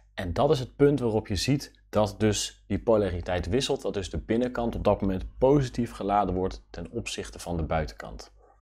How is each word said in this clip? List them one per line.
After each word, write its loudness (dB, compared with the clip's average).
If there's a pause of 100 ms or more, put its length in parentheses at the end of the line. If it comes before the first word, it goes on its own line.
(140)
En -6
dat 2
is 4
het -8
punt 6
waarop 0
je -2
ziet -2 (120)
dat 2
dus 0
die -2
polariteit 0
wisselt, 0
dat -4
dus -4
de -6
binnenkant -2
op -4
dat 4
moment -4
positief 2
geladen 0
wordt -4
ten -12
opzichte -8
van -6
de -2
buitenkant. -4 (440)